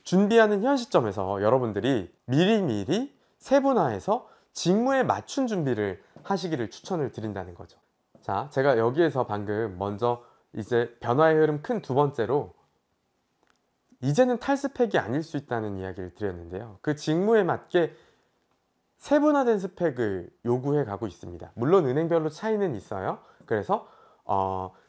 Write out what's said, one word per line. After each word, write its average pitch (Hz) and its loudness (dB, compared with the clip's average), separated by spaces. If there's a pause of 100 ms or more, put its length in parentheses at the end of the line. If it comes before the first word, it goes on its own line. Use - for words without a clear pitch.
준비하는 208 4
현 277 2
시점에서 101 0
여러분들이 110 0 (120)
미리미리 170 0 (220)
세분화해서 226 0 (240)
직무에 240 2
맞춘 127 -2
준비를 123 -2 (200)
하시기를 160 -4
추천을 151 -6
드린다는 98 -10
거죠. - -20 (420)
자, 107 -4
제가 135 4
여기에서 127 2
방금 104 -4
먼저 104 -2 (300)
이제 117 -2
변화의 160 4
흐름 151 2
큰 226 -4
두 127 -6
번째로 127 0 (1500)
이제는 233 2
탈스펙이 247 -2
아닐 131 -2
수 156 -10
있다는 110 -6
이야기를 95 -10
드렸는데요. 92 -8
그 147 -2
직무에 190 2
맞게 151 0 (1040)
세분화된 277 2
스펙을 123 -4 (140)
요구해 131 0
가고 101 -6
있습니다. 87 -12
물론 151 4
은행별로 156 0
차이는 202 -2
있어요. 101 -8 (280)
그래서, 113 -2 (360)
어, 95 -2 (160)